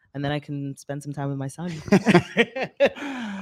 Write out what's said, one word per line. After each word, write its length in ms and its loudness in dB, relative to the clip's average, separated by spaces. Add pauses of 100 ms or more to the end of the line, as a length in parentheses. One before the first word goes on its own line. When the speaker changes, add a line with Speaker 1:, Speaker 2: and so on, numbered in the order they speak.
(140)
Speaker 1:
And 100 -6
then 80 0
I 80 -2
can 380 -8
spend 260 -10
some 80 -8
time 160 -4
with 100 -2
my 120 -4
son. 240 -8 (180)
Speaker 2:
<laughs> 0 - (1500)